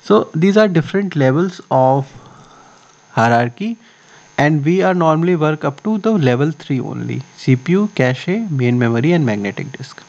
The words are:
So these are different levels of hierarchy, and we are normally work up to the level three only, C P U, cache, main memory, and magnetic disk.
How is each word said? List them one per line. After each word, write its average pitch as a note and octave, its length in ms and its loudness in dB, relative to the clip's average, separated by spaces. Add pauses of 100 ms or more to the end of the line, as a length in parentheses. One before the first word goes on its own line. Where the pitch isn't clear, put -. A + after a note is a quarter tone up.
So - 340 2
these F#3+ 220 2
are G#3+ 100 4
different F3+ 480 -2
levels D3 460 0 (100)
of C3+ 400 2 (1000)
hierarchy, B2 680 0 (600)
and D3 280 2
we F#3 160 2
are F#3 120 2
normally E3+ 440 2
work D3+ 260 -2
up C#3+ 200 -4
to G#3+ 140 -2
the A3 140 -2
level C#3+ 400 2
three C#3 300 -6
only, A#2+ 400 -8 (160)
C C3 180 2
P C3 160 -4
U, G#3 240 0
cache, C3 320 0
main D3+ 500 -2
memory, A#2+ 360 0
and D#3+ 120 2
magnetic G#2 460 -4
disk. - 360 -18